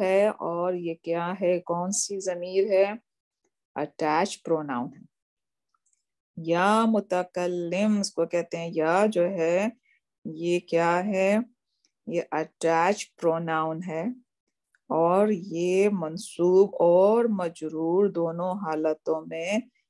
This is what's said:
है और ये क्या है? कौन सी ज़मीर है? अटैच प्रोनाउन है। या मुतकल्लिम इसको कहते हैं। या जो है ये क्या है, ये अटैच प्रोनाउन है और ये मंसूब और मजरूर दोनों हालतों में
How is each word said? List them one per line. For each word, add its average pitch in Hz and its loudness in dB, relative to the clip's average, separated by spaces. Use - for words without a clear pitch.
है 196 4
और 175 -4
ये 170 -6
क्या 170 -4
है? 175 2
कौन 175 -4
सी - -4
ज़मीर 185 -2
है? 196 2
अटैच 156 -2
प्रोनाउन 147 -4
है। - -20
या 185 2
मुतकल्लिम 180 0
इसको 180 -2
कहते 170 -4
हैं। 165 -8
या 165 2
जो 175 0
है 180 0
ये 170 -2
क्या 170 0
है, 196 0
ये 170 -2
अटैच 165 0
प्रोनाउन 160 -2
है 180 -6
और 175 2
ये 185 0
मंसूब 180 2
और 196 6
मजरूर 170 -2
दोनों 170 -4
हालतों 160 -2
में 170 -4